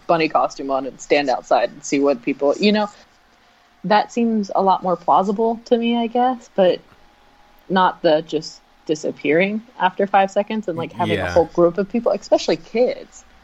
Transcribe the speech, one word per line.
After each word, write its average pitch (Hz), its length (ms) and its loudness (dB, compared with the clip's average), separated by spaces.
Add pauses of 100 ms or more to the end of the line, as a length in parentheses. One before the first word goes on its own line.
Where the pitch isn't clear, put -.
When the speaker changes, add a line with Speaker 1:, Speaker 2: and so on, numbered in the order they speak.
Speaker 1:
bunny 165 220 2
costume 139 420 -2
on 135 160 -4
and - 140 -14
stand 147 280 0
outside 113 420 0
and - 140 -20
see 143 140 -2
what 139 240 0
people," 139 360 -2
you 208 140 2
know, 208 160 0 (960)
that 208 280 2
seems 226 420 -2
a 185 80 0
lot 190 200 2
more 180 140 0
plausible 214 680 0
to 240 100 2
me, 233 220 0
I 233 80 -2
guess, 247 480 -2
but 180 260 2 (880)
not 185 340 0
the 160 200 2
just - 380 -8 (260)
disappearing 165 760 -2 (200)
after 185 260 0
five 196 240 2
seconds 208 380 -4
and, 165 100 -4
like, 165 140 -8
having - 260 -2
Speaker 2:
Yeah. 180 100 -4
Speaker 1:
a - 40 -6
whole 165 140 4
group 170 320 2
of 196 100 -2
people, 233 240 -2
especially 202 440 -2
kids. - 680 -4 (200)